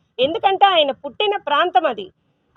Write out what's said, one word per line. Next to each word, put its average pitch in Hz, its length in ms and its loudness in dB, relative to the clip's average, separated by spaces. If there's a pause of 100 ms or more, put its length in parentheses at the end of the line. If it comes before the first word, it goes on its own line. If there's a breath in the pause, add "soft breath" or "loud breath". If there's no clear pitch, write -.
(200)
ఎందుకంటే 381 460 0
ఆయన 320 260 2
పుట్టిన 403 460 -4
ప్రాంతం 320 480 0
అది. 214 260 -6 (460)